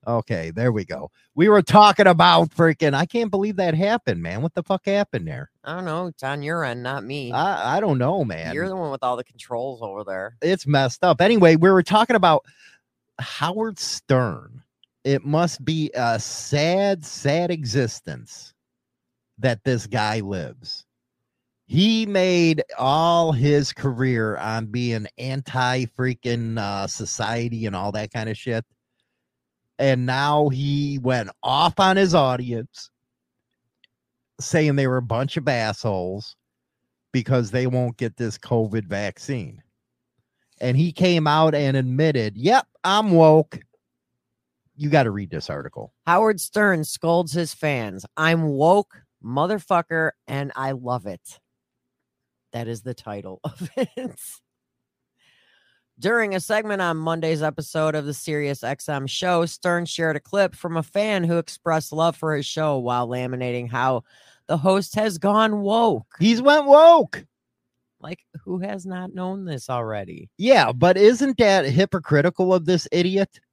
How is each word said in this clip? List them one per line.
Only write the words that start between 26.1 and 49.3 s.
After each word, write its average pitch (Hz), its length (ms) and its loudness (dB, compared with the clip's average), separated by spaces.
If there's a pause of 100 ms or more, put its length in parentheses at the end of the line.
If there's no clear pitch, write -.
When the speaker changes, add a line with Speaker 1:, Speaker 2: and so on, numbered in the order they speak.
Speaker 1:
uh, 101 300 -4
society 113 800 -6
and 98 100 -6
all 101 160 -6
that 107 200 -8
kind 110 160 -8
of 107 80 -8
shit. 113 280 -6 (1120)
And 127 280 2
now 147 420 2
he 143 540 -2
went 120 280 -2 (120)
off 151 380 0
on 190 160 4
his 190 180 2
audience 127 760 -2 (1500)
saying 151 380 0
they 139 100 0
were 127 120 0
a 123 40 -4
bunch 120 340 -4
of 139 120 -4
assholes 104 880 -4 (760)
because 123 400 0
they 127 160 -2
won't 123 300 -2
get 117 200 -6
this 113 220 -6
covid 110 460 -2
vaccine. 101 760 -8 (1000)
And 127 160 0
he 160 160 0
came 175 340 2
out 156 280 4
and 139 220 0
admitted, 127 600 0
"Yep, 202 320 2 (160)
I'm 202 280 2
woke." 160 460 6 (1160)
You 147 120 -6
gotta 139 220 4
read 98 200 -8
this 78 200 -10
article. 67 420 -12 (140)
Speaker 2:
Howard 202 340 2
Stern 190 440 0
scolds 165 480 -2
his 165 200 -4
fans. 110 540 -6 (100)
"I'm 160 340 0
woke, 165 520 2 (220)
motherfucker, 165 880 -2 (160)